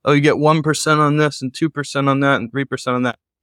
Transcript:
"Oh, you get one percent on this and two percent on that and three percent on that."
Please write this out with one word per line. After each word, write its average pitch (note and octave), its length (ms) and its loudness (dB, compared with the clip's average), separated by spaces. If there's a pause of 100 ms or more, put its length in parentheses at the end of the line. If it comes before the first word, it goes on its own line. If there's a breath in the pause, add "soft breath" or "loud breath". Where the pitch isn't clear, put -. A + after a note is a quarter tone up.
"Oh, C#3 60 2
you C#3+ 100 4
get C#3+ 160 4
one D3+ 240 2
percent D3+ 380 0
on D3 180 2
this D3+ 240 -2
and C3 120 -8
two D#3+ 160 -2
percent C#3 400 -4
on C#3 100 0
that C#3 220 2
and A2+ 100 -10
three C3+ 140 -4
percent B2+ 300 -4
on B2 80 -2
that." A#2+ 140 -4 (260)